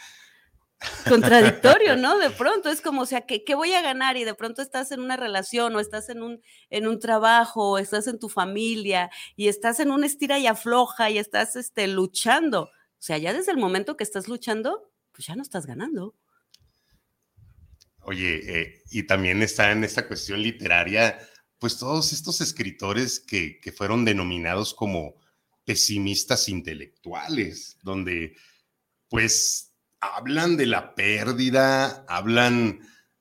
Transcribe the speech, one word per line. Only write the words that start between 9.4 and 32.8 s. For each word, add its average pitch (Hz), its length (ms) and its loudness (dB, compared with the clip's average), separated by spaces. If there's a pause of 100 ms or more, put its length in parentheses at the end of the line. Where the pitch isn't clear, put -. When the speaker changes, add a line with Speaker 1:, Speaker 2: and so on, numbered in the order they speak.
Speaker 1:
estás 226 320 0
en 294 100 2
un 285 140 2
estira 285 340 0
y 269 100 2
afloja 233 600 2
y 214 80 0
estás, 208 380 -2
este, 226 320 -4
luchando. 196 760 2
O - 80 -14 (280)
sea, 160 180 -4
ya 165 160 -2
desde 370 180 -2
el 330 60 -2
momento 202 400 -2
que 220 60 -6
estás 208 240 -8
luchando, 240 640 -6 (200)
pues - 140 -18
ya 160 100 -12
no 247 60 -8
estás 190 240 -10
ganando. 196 480 -8 (1900)
Speaker 2:
Oye, 90 600 -4
eh, - 300 -12
y 107 120 -6
también 95 380 0
está 104 300 2
en 110 120 0
esta 107 240 -4
cuestión 101 340 -8
literaria, 101 800 0 (380)
pues 117 220 -4
todos 151 340 -2
estos 170 280 -6
escritores 107 800 -4
que, 82 400 -4
que - 120 -14
fueron 110 340 0
denominados 92 680 -2
como 87 420 -6 (480)
pesimistas 101 840 -2
intelectuales, 82 1300 -8
donde, 90 540 -6 (760)
pues, - 600 -2 (440)
hablan 156 420 0
de 139 80 2
la 107 300 -2
pérdida, 127 1120 2
hablan, 113 760 2 (400)